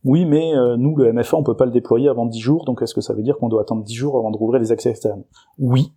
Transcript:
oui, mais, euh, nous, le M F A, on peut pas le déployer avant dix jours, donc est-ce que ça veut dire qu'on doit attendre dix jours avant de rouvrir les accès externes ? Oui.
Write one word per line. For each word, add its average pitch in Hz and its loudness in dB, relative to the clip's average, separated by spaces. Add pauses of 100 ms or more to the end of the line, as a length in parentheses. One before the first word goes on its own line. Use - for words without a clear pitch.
oui, 156 4
mais, 160 2
euh, 120 2
nous, 147 0
le 123 4
M 117 2
F - 0
A, - 2
on 156 0
peut 113 0
pas 131 2
le 120 -2
déployer 120 2
avant 123 0
dix 113 -6
jours, 143 0
donc 127 -4
est-ce 117 -4
que - -2
ça 113 -6
veut 107 -4
dire 127 0
qu'on 120 -2
doit 110 0
attendre 110 -4
dix 110 -12
jours 135 -4
avant 110 0
de 110 -6
rouvrir 113 2
les 110 0
accès 117 0
externes ? 107 -4 (340)
Oui. 131 0